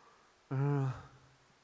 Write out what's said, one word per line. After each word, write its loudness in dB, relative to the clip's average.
Ah, 2